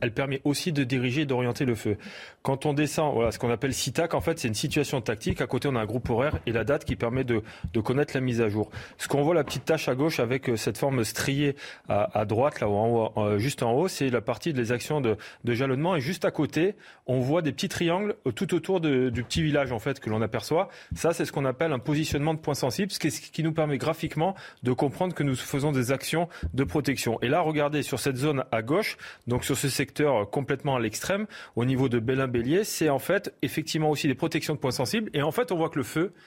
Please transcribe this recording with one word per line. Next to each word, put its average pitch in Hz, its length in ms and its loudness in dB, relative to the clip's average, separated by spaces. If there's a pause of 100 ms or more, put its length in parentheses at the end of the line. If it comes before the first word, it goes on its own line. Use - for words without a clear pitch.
elle 123 120 0
permet 139 320 -2
aussi 147 260 0
de 143 120 2
diriger 127 380 0
et 151 40 0
d'orienter 123 380 0
le 120 120 2
feu. 104 220 0 (440)
Quand 135 240 0
on 151 80 2
descend, 147 400 2
voilà, 113 180 2
ce - 80 -10
qu'on 120 100 0
appelle 120 240 0
sitac, 160 400 -2
en 143 80 2
fait, 165 160 0
c'est 127 120 -2
une 110 40 -2
situation 139 480 0
tactique. 120 400 -2
À 131 60 0
côté, 135 220 0
on 131 60 2
a 117 40 2
un 110 60 0
groupe 113 240 -4
horaire 127 360 2
et 120 60 0
la 113 140 0
date 143 200 2
qui 120 120 -2
permet 120 260 0
de, 120 180 2 (320)
de 113 60 2
connaître 131 340 2
la 135 80 0
mise 120 200 0
à 113 80 4
jour. 104 200 0 (280)
Ce - 100 -6
qu'on 143 160 2
voit, 160 100 4
la 156 120 4
petite - 200 -8
tache 160 220 0
à 135 80 2
gauche 151 240 2
avec, 127 300 0
euh, 117 80 2
cette - 200 -2
forme 135 280 2
striée 139 500 0 (320)
à, 104 320 2
à 107 60 2
droite, 117 340 2
là, 117 80 2
en 104 200 2
haut, 117 300 2
euh, 104 220 2
juste 135 240 -2
en 117 80 2
haut, 151 160 4
c'est 139 220 -2
la 120 120 2
partie 123 320 -4
des 123 200 0
actions 151 280 -2
de, 110 140 2 (300)
de 120 80 2
jalonnement. 135 420 2
Et 151 60 2
juste 165 240 -2
à 185 40 2
côté, 160 460 0 (320)
on 127 120 2
voit 143 220 2
des 147 120 0
petits - 160 -4
triangles, 190 460 0 (120)
euh, 127 40 2
tout - 220 -2
autour 180 260 0
de, 131 300 2
du 120 140 -2
petit 160 180 -2
village, 143 300 2
en 117 80 -2
fait, 135 200 -4
que 113 120 -4
l'on 110 100 2
aperçoit. 147 480 0 (260)
Ça, 165 180 2
c'est 165 120 -2
ce - 60 -4
qu'on 143 140 0
appelle 135 280 0
un 123 60 0
positionnement 151 560 0
de 156 40 -6
points 156 140 -2
sensibles, 151 380 -2
ce - 80 -6
qui, 160 100 0
ce - 220 -8
qui - 100 -4
nous 160 120 0
permet 151 260 0
graphiquement 160 560 -2 (260)
de 123 100 2
comprendre 147 440 0
que - 80 0
nous 139 120 2
faisons 143 360 -2
des 131 200 0
actions 160 380 0 (240)
de 131 100 0
protection. 131 600 0
Et 117 40 2
là, 156 140 4
regardez, 147 400 2
sur 127 180 -4
cette 135 180 0
zone 139 340 0
à 113 100 2
gauche, 156 360 0 (280)
donc 120 180 0
sur 139 140 0
ce 143 100 0
secteur 131 600 2
complètement 139 460 -2
à 123 40 0
l'extrême, 180 460 -2 (300)
au 117 100 0
niveau 131 240 2
de 120 100 2
Belin-Bélier, 131 640 0
c'est 160 260 0
en 139 100 2
fait 202 340 -2 (100)
effectivement 156 480 0
aussi 147 160 0
des 127 80 2
protections 160 400 -2
de - 40 -6
points 131 120 0
sensibles. 202 420 -2
Et 143 80 0
en 151 100 0
fait, 240 200 -2
on 185 60 0
voit 160 120 0
que - 80 -6
le 135 60 0
feu 165 280 -2 (160)